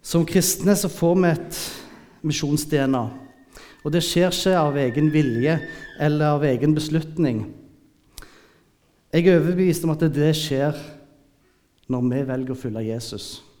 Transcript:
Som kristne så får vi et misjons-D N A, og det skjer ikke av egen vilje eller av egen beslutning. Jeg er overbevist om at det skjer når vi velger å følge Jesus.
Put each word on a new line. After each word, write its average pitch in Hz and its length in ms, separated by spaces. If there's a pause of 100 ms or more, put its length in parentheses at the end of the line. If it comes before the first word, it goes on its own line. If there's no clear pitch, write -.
Som 170 260
kristne 185 480
så 180 140
får 170 300
vi 175 100
et - 300 (680)
misjons-D 151 560
N 135 160
A, 117 60 (840)
og 151 80
det 170 100
skjer 180 300
ikke 185 240
av 147 240
egen 139 320
vilje 139 400 (480)
eller 151 320
av 143 160
egen 147 260
beslutning. 151 720 (1700)
Jeg 170 100
er 180 140
overbevist 170 480
om 156 80
at 160 180
det 147 240
skjer 143 400 (1120)
når 127 220
vi 135 120 (120)
velger 131 180
å 127 140
følge 113 240
Jesus. 110 400 (300)